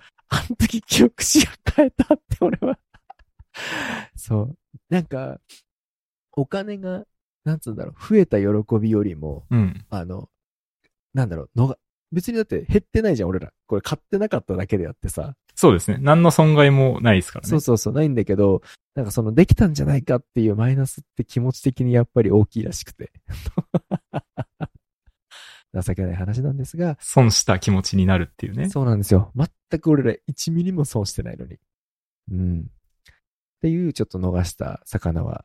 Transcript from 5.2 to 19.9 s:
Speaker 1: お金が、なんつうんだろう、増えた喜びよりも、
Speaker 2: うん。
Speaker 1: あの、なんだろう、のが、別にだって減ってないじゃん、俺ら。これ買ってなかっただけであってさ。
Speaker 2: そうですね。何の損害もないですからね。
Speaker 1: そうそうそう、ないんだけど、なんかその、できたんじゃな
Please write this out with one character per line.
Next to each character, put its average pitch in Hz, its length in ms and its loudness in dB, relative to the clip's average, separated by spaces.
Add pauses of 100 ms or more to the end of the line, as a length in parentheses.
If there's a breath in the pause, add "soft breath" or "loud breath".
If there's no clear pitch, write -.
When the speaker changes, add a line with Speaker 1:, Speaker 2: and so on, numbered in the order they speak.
Speaker 1:
お 139 120 -2
金 202 320 -8
が、 185 280 -10 (380)
な 156 120 -2
ん 151 40 -12
つ - 100 -12
う 107 40 -10
ん - 20 -10
だ - 100 -10
ろ - 60 -14
う、 - 160 -20
増 214 100 4
え 180 80 6
た 107 140 0
喜 98 80 2 (320)
び 110 100 0
よ 104 140 2
り 90 120 -4
も、 76 340 -10
Speaker 2:
う 120 80 2
ん。 98 320 0
Speaker 1:
あ 92 160 -8
の、 92 240 -14 (840)
な 131 120 0
ん 101 40 -8
だ 85 60 -6
ろ 76 80 -8
う、 - 120 -16
の 120 120 4
が、 131 100 -6 (340)
別 180 200 -4
に 233 60 -2
だ 220 60 0
っ - 20 -2
て - 200 -6
減 208 140 0
っ - 20 2
て - 200 -2
な 214 80 0
い 151 60 2
じ 104 80 -4
ゃ - 20 -2
ん、 90 40 -2
俺 92 100 -2
ら。 - 120 -12 (160)
こ 110 80 -2
れ 98 60 -2
買 - 200 -6
っ - 80 -20
て 196 80 -2
な 214 120 -2
か - 80 -2
っ - 80 -6
た 95 100 -4
だ 87 120 -4
け 104 100 -2
で 85 100 -4
あ - 40 -10
っ - 20 -16
て - 160 -10
さ。 107 260 -8 (200)
Speaker 2:
そ 170 140 6
う 107 40 6
で 82 60 2
す - 120 -4
ね。 - 80 -2
何 147 240 4
の 165 80 6
損 156 220 4
害 143 180 6
も 135 300 2
な 113 120 6
い 95 40 6
で 90 60 4
す - 80 -14
か - 80 -12
ら - 40 -14
ね。 95 60 -8
Speaker 1:
そ 160 80 2
う 143 40 2
そ 120 120 2
う 110 40 4
そ 110 140 -4
う、 - 20 -6
な 147 100 2
い 156 60 2
ん 131 60 -2
だ 104 100 0
け 98 100 0
ど、 98 260 4 (320 loud breath)
な 135 100 -4
ん - 20 -4
か 101 60 -8
そ 117 120 -2
の、 110 100 -2
で 165 120 8
き - 100 6
た 220 120 4
ん 156 60 0
じ 143 100 -4
ゃ - 20 0
な 143 100 2